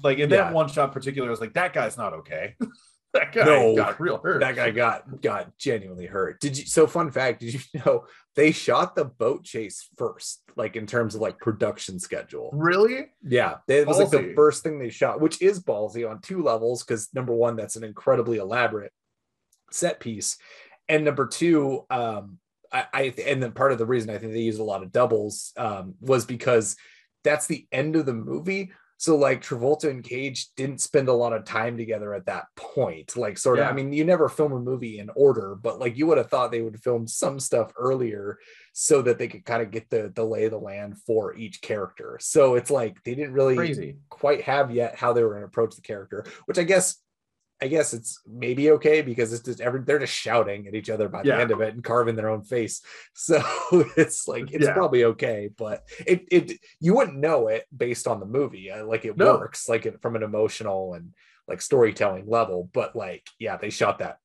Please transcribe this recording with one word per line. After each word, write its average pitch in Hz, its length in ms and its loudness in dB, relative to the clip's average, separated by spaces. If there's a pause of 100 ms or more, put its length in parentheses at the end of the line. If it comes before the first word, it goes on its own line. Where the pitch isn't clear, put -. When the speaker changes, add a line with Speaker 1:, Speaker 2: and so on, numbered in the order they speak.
Speaker 1:
like, 135 160 4
in 147 100 2
that 196 60 8
Speaker 2:
Yeah. 180 160 4
Speaker 1:
one 156 160 2
shot 143 240 0
particular, 135 380 -6
I - 20 -4
was 113 100 -6
like, 110 120 -8
"That 175 200 0
guy's 120 240 -2
not 101 160 -6
okay." 80 460 -10
<laughs> 240 80 -4 (460)
That - 180 0
guy 220 140 2
Speaker 2:
No, 123 300 6
Speaker 1:
got 104 260 0
real 160 160 -2
hurt. 160 220 -2
Speaker 2:
that 131 160 0
guy 120 160 0
got, 113 500 -2
got 95 340 -4
genuinely 95 520 -6
hurt. 95 320 -4
Did 139 180 -4
you, - 80 -10
so 156 220 6
fun 160 240 -2
fact: 127 300 -2
Did 117 120 -6
you 135 60 -6 (140)
<laughs> 139 120 -8
know 131 200 4 (300)
they 151 160 6
shot 147 440 0
the 156 100 0
boat 123 380 -2
chase - 440 -12 (120)
first, - 420 -8 (140)
like, 110 200 -6
in 110 120 -8
terms 117 260 0
of, 110 80 -8
like, 98 160 -2
production 101 600 -4
schedule? - 540 -10
Speaker 1:
Really? 202 560 2 (120)
Speaker 2:
Yeah, 123 360 2 (100)
they, 139 140 6
it 143 60 2
was, 135 120 4
like, 196 100 6
the 151 80 6
Speaker 1:
Ballsy. 90 180 -4
Speaker 2:
first 147 280 6
thing 151 160 -6
they 120 100 -6
shot, 123 320 -2
which 160 220 0
is 190 200 2
ballsy 110 460 -4
on 104 120 -12
two 185 200 -6
levels, 120 400 0
'cause - 320 -4
number 127 220 -2
one, 117 200 2
that's 104 200 -8
an 113 80 -10
incredibly 113 560 0
elaborate 107 520 -2 (800)
set - 280 -2
piece, - 380 -8 (520)
and 156 160 2
number 135 220 2
two, 147 640 2
um, 107 500 -6 (320)
I, 127 220 -2
I, 135 200 -2 (140)
and 135 160 0
then 113 80 -4
part 135 200 2
of 120 60 0
the 117 80 -2
reason 113 240 0
I 107 80 -6
think 110 160 -10
they 113 60 -4
use 113 180 0
a 110 60 -4
lot 98 180 -4
of 92 100 -14
doubles, 113 640 0
um, 98 440 -6
was 127 240 2
because 117 500 0 (480)
that's 147 220 2
the 147 260 -6
end 151 240 0
of 151 120 2
the 127 60 0
movie. 170 580 -6 (260)
So, 156 200 2
like, 135 260 2
Travolta 143 460 0
and 127 140 -6
Cage 127 520 -8
didn't 135 240 -6
spend 135 300 2
a 127 40 4
lot 120 200 2
of 107 100 -4
time 117 340 -4
together 107 360 -6
at 95 140 -10
that 95 180 -6 (100)
point. 87 640 -4
Like, 107 200 -4
sort 120 220 2
of, 117 60 2
Speaker 1:
Yeah. 131 40 0
Speaker 2:
I 127 40 -2
mean, 139 180 -4
you 151 140 0
never 165 240 4
film 147 240 0
a 127 60 -4
movie 120 400 -6
in 104 140 -12
order, 113 420 4
but, 113 220 -4
like, 123 200 -2
you 156 100 2
would 156 100 6
have 117 120 2
thought 123 220 0
they 117 100 -2
would 113 200 -8
film 117 260 -2
some 139 320 -4
stuff 120 380 -2
earlier 113 600 -2 (340)
so - 300 4
that 120 160 2
they 120 100 -4
could 107 180 -16
kinda 117 200 -2
get 107 240 -10
the, 107 260 -2
the 113 80 -4
lay 110 220 0
of 110 60 0
the 107 80 -6
land 101 420 -12
for 107 340 -2
each 110 260 -14
character. - 600 -8
So 135 340 6
it's 123 160 -2
like 117 320 -2
they 120 100 -6
didn't 139 200 -6
really 135 240 4
Speaker 1:
Crazy. 139 400 -4 (120)
Speaker 2:
quite - 340 0
have 135 280 2
yet 117 240 0
how 123 160 2
they 120 120 4
were 107 100 2
gonna 101 140 -12
approach 113 280 -2
the - 60 -20
character, 101 420 -10 (220)
which 180 120 -4
I 175 60 4
guess, 180 320 2 (640)
I 135 60 -2
guess 147 260 2
it's - 340 -10
maybe 127 440 2
okay, 151 300 6
because 120 300 -2
it's 117 140 -8
just 120 160 -8
every, 123 220 -2
they're 143 160 2
just 131 120 -4
shouting 104 560 -2
at 98 80 -10
each 107 140 -6
other 107 180 -2
by 98 140 -10
the 139 80 2
Speaker 1:
Yeah. 123 100 4
Speaker 2:
end 117 120 2
of 107 100 0
it 110 120 -2
and 120 100 -14
carving 117 340 0
their 110 100 -4
own 107 160 -4
face. 113 380 -4 (160)
<laughs> - 180 -20
So 156 260 2 (540)
it's - 320 2
like, 127 240 -6
it's 151 140 2
Speaker 1:
Yeah. 190 80 2
Speaker 2:
probably 135 320 4
okay, 110 500 -2
but 107 280 -8 (220)
it, 180 240 2
it, 175 240 4 (280)
you 170 140 6
wouldn't 180 240 2
know 143 280 2
it 110 180 -2 (100)
based 120 300 -4
on 113 140 0
the 95 60 -10
movie. 107 440 -4
Uh, 107 160 -12
like, 113 200 -2
it 107 100 -6
Speaker 1:
No. 220 220 6
Speaker 2:
works, - 320 -8
like, 113 160 0
it, 110 160 -8
from 117 160 -4
an 110 60 -6
emotional 104 720 -2
and, 85 180 -16 (340)
like, 90 140 -8
storytelling 104 640 2
level, 101 460 0
but, 117 240 -4
like, 92 280 -10 (140)
yeah, 110 160 -6
they 104 140 -8
shot 104 300 0
that. 87 260 -8